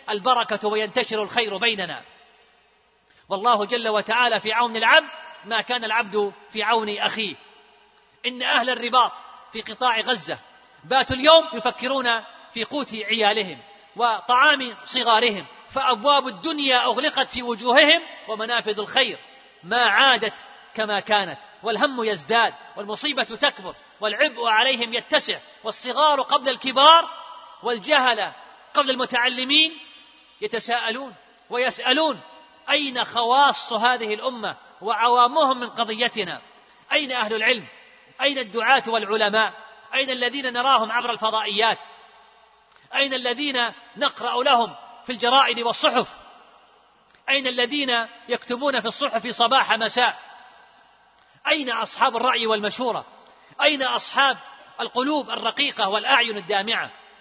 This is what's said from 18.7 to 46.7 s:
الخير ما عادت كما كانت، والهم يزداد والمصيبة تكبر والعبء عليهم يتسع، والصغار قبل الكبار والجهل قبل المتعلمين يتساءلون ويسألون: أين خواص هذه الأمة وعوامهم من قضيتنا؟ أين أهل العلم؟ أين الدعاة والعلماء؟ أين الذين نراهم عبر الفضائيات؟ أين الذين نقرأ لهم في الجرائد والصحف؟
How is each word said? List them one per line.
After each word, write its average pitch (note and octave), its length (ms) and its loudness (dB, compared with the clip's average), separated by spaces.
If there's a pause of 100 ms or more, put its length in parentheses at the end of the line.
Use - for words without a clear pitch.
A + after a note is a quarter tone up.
الخير G#3 400 -2 (440)
ما A3 180 0
عادت A3+ 520 4 (420)
كما G#3+ 240 -2
كانت، F#3+ 400 -2 (240)
والهم A#3+ 400 -2
يزداد G#3+ 500 0 (240)
والمصيبة A3+ 460 -4
تكبر A3 520 -4 (260)
والعبء A#3 460 -2
عليهم A#3 460 2
يتسع، B3+ 440 -2 (260)
والصغار C4+ 580 0
قبل C4+ 280 0
الكبار C#4 600 6 (540)
والجهل A#3 680 0 (420)
قبل C#4 160 2
المتعلمين B3+ 880 2 (640)
يتساءلون A3+ 720 -4 (340)
ويسألون: B3+ 720 0 (480)
أين C#4 340 0
خواص A#3+ 720 2
هذه A3+ 400 0
الأمة G#3+ 440 -6 (240)
وعوامهم B3 800 4
من A#3+ 100 -8
قضيتنا؟ A3 720 -4 (520)
أين C#4+ 180 0
أهل A3+ 220 -2
العلم؟ A3 340 0 (540)
أين C4+ 160 0
الدعاة A#3 500 2
والعلماء؟ G#3+ 640 2 (400)
أين C4+ 160 0
الذين B3+ 440 -2
نراهم A#3+ 380 2
عبر A#3+ 200 -2
الفضائيات؟ G#3+ 680 0 (1160)
أين C4+ 180 0
الذين B3 580 -2 (260)
نقرأ A#3+ 460 -4
لهم A#3 320 2 (300)
في B3+ 60 -8
الجرائد A#3+ 480 2
والصحف؟ A#3+ 600 0 (1080)